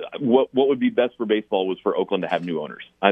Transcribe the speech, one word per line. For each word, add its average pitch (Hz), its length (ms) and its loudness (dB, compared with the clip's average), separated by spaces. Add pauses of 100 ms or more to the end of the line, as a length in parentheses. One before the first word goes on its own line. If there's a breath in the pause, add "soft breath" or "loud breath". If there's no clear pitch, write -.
(200)
what, 127 360 2
what 135 140 4
would 135 100 0
be 123 100 2
best 120 280 0
for 117 100 -4
baseball 104 400 0
was 92 160 -2
for 101 120 0
Oakland 92 280 -2
to 82 40 -6
have 85 160 -2
new 82 160 -4
owners. 69 240 -10 (160)
I, 98 120 2